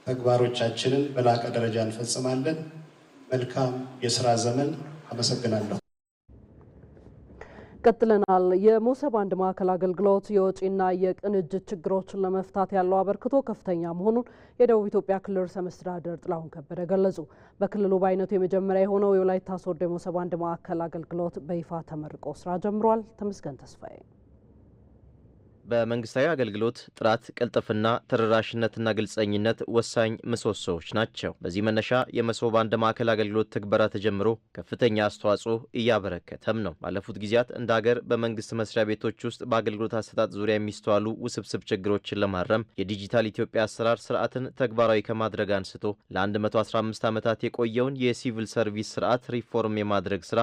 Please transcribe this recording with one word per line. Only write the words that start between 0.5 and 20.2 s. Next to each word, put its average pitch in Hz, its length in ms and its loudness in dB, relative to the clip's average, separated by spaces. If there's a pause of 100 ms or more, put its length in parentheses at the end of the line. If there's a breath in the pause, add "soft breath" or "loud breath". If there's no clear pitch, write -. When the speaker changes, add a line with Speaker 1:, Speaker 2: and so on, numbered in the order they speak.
Speaker 1:
በላቀ 120 400 2
ደረጃ 117 300 0
እንፈጽማለን። 127 760 -2 (720)
መልካም 127 440 0 (280)
የስራ 117 280 0 (100)
ዘመን። 120 320 0 (380)
አመሰግናለሁ። 110 680 -2 (2000 loud breath)
Speaker 2:
ቀጥለናል። 202 640 6 (140)
የሞሰብ 226 560 4
አንድ 196 200 0
ማዕከል 185 340 0
አገልግሎት 185 580 2
የወጪና 190 540 0 (140)
የቅንጅት 185 720 -2
ችግሮችን 190 560 -4
ለመፍታት 190 520 -2
ያለው 185 240 2
አበርክቶ 196 440 0
ከፍተኛ 175 520 -4
መሆኑን 220 340 2 (320 loud breath)
የደቡብ 226 280 6
ኢትዮጵያ 190 300 0
ክልል 190 220 -4
ርዕሰ 180 220 -4
መስተዳድር 175 560 -8
ጥላሁን 165 340 -6
ከበደ 160 340 -12
ገለጹ። 190 320 2 (420 loud breath)
በክልሉ 196 360 0
በአይነቱ 190 360 2
የመጀመሪያ 190 520 2
የሆነው 202 300 4
የወላይታ 185 460 2
ሶዶ 175 220 -4
የሞሰብ 175 360 -2
አንድ 180 220 -2